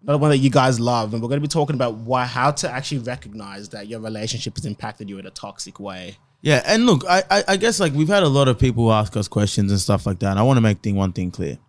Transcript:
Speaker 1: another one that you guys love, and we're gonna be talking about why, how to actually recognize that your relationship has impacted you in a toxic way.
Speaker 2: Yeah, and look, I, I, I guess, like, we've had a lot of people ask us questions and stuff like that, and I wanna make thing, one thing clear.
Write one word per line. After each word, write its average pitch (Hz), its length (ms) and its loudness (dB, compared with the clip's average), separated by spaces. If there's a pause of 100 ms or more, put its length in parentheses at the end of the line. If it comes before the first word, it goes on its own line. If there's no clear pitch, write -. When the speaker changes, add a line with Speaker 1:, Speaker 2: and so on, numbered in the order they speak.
Speaker 1:
another 143 160 0
one 147 120 4
that 143 80 4
you 135 100 4
guys 131 320 4
love, 117 320 0
and 113 100 -4
we're 117 60 -6
gonna 143 140 -2
be 147 60 -4
talking 147 280 0
about 120 200 -2
why, 123 280 -2
how 123 260 0
to 143 200 -4
actually 135 300 -6
recognize 104 680 -12
that 104 200 -14
your 113 120 -10
relationship 110 560 -8
has - 80 -8
impacted 107 460 -10
you 98 80 -12
in 92 80 -18
a 95 40 -18
toxic - 480 -16
way. 92 380 -12 (240)
Speaker 2:
Yeah, 143 260 2
and 220 180 2
look, 185 240 4
I, 180 220 4
I, 196 180 4
I 196 80 2
guess, 208 240 0
like, 160 140 0
we've 151 140 2
had 202 140 4
a 160 60 4
lot 139 200 4
of 123 100 2
people 120 340 2
ask 107 240 0
us 104 120 -2
questions 101 420 0
and 101 100 2
stuff 98 260 0
like 95 140 -2
that, 101 100 0
and 98 80 0
I 104 40 4
wanna 127 200 6
make 107 160 2
thing, 104 160 -2
one 95 180 0
thing 90 180 -4
clear. 80 280 -8 (100)